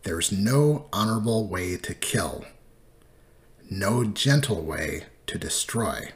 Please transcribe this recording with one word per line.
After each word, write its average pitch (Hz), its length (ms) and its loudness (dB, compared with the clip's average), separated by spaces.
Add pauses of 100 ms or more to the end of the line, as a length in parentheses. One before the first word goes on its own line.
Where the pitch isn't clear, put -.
There's 85 280 -2
no 139 640 4
honorable 110 540 2
way 90 280 -2
to - 180 -8
kill, - 520 -4 (1200)
no 104 360 2
gentle 113 560 2
way 76 460 -4 (180)
to - 120 -8
destroy. - 800 -4